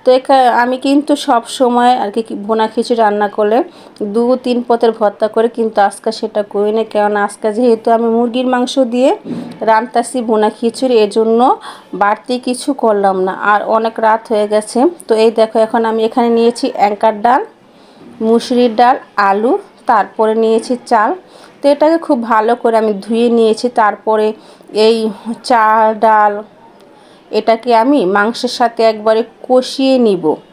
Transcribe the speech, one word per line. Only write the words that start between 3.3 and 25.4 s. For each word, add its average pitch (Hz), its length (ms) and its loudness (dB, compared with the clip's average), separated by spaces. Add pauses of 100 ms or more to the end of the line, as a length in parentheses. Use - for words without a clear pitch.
দু 233 100 0 (200)
তিন 254 200 -2
পদের 233 300 0
ভর্তা 214 360 -2
করে, 226 200 0
কিন্তু 220 320 -4
আজকে 202 320 0
সেটা 220 300 -6 (100)
করি 208 200 -2
না, 220 100 -2 (100)
কারণ 208 240 0
আজকে 202 360 -4
যেহেতু 226 380 0
আমি 233 240 2
মুরগির 240 380 -2
মাংস 247 220 -2 (180)
দিয়ে 254 180 2 (520)
রান্তাছি 233 600 0
ভুনা 214 280 0
খিচুড়ি, 240 480 -2
এজন্য 220 420 2 (540)
বাড়তি 208 440 -2
কিছু 247 360 -6
করলাম 202 500 0
না। 185 80 -2 (180)
আর 208 100 2 (160)
অনেক 226 220 -2
রাত 220 300 0
হয়ে 214 200 0
গেছে। 214 300 -2 (280)
তো - 80 0
এই 220 180 4
দেখো 220 240 0 (100)
এখন 233 140 -2 (100)
আমি 226 140 -2
এখানে 233 240 0
নিয়েছি 233 460 0
অ্যাঙ্কার 208 480 0
ডাল, 247 180 2 (800)
মুসুরির 233 560 0
ডাল, 247 200 4 (320)
আলু, 214 240 0 (340)
তারপরে 220 480 0
নিয়েছি 226 400 0 (120)
চাল। 226 240 2 (480)
তো - 100 -18
এটাকে 302 380 2
খুব 285 160 0
ভালো 220 340 0
করে 226 260 0
আমি 214 100 0 (120)
ধুয়ে 233 260 0
নিয়েছি। 226 360 0 (140)
তারপরে 214 460 0 (600)
এই 226 100 4 (460)